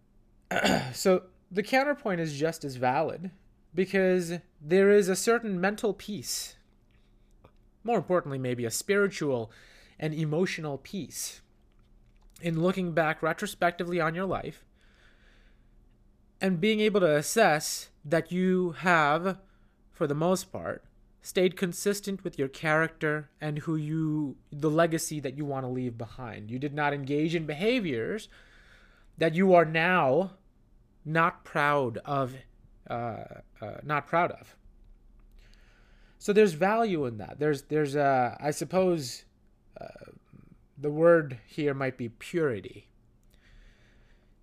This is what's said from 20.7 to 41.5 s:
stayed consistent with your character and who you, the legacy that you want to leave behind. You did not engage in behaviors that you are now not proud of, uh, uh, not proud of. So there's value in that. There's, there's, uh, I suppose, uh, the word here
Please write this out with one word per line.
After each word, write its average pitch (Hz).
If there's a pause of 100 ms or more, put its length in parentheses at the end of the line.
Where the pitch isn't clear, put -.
stayed 180
consistent 196
with 165
your 135
character 156 (120)
and 151
who 160
you, 151 (140)
the 151
legacy 160
that 135
you 151
want 135
to 123
leave 127
behind. 110
You 120
did 139
not 147
engage 143
in 160
behaviors 170 (880)
that 160
you 185
are 170
now 165 (720)
not 165
proud 143
of, 135 (540)
uh, 117 (380)
uh, 107
not 143
proud 170
of. - (1600)
So -
there's 202
value 185
in 117
that. -
There's, 147
there's, 147
uh, 135
I 147
suppose, 165 (540)
uh, - (640)
the 143
word 156
here 147